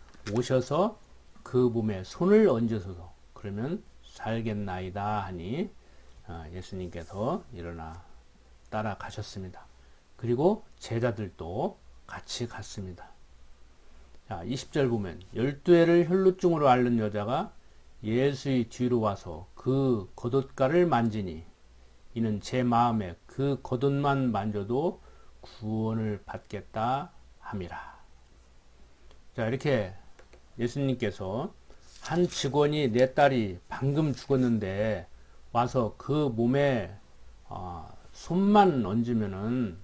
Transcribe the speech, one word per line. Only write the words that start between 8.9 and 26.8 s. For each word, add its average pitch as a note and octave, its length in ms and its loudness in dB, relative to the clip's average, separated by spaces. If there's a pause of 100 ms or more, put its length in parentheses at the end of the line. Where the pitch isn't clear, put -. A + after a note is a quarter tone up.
그리고 C#3 480 2 (140)
제자들도 A2+ 1000 -4 (280)
같이 - 420 -8
갔습니다. F#2+ 640 -12 (1160)
자, F2 160 -8
이십 B2+ 300 -8
절 C#3 160 4
보면, G2 320 -2 (140)
열두 C#3 400 4
해를 E3+ 340 8
혈루증으로 F3+ 640 4
앓는 B2 280 6
여자가 A2 540 -2 (500)
예수의 B2+ 680 0
뒤로 B2 300 2
와서 F#2+ 540 -4
그 B2+ 640 2
겉옷가를 C3+ 680 2
만지니, G#2+ 580 0 (720)
이는 A2 240 0
제 B2+ 220 -2
마음에 A#2 520 2 (120)
그 C3+ 360 -2
겉옷만 C#3 680 0
만져도 G#2+ 680 -2 (400)
구원을 A2 800 -4
받겠다 A2+ 880 -6 (280)